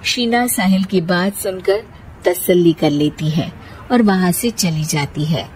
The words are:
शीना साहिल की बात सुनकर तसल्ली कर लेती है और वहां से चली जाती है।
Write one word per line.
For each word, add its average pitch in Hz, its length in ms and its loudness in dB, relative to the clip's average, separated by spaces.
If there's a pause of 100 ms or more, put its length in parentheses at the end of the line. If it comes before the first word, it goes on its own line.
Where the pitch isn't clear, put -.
शीना 240 420 0
साहिल 190 360 2
की 185 180 0
बात 180 340 0
सुनकर 196 480 -2 (420)
तसल्ली 175 480 4
कर 156 160 2
लेती 151 400 0
है 156 240 -2 (380)
और 247 100 4
वहां 185 300 2
से 233 200 -2
चली 160 320 -2
जाती 151 420 -4
है। 156 300 -2